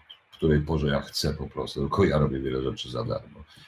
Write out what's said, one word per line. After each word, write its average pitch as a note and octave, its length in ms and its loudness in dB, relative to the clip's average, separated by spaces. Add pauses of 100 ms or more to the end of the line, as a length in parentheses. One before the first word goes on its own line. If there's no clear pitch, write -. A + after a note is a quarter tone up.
(320)
której D2+ 280 4
porze D2+ 280 0
ja C#2+ 120 2
chcę - 340 -4
po D2 120 -8
prostu, C2+ 340 -6
tylko C#2 240 2
ja D2 140 4
robię C#2 220 2
wiele C2 220 -2
rzeczy - 280 -6
za A#1+ 140 -4
darmo. - 400 -8 (240)